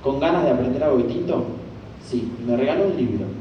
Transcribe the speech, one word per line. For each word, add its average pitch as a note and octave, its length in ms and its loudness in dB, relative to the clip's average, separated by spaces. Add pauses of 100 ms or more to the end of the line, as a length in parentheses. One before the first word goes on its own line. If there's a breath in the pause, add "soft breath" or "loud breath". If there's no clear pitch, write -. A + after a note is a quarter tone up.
con C3+ 160 0
ganas E3+ 240 2
de - 80 4
aprender B2+ 320 2
algo C#3+ 140 4
distinto?". - 460 0 (640)
Sí, A#2+ 320 -2
y A#2+ 100 -4
me A#2+ 60 4
regaló D3+ 300 2
un F#3 120 2
libro. G2+ 280 0 (160)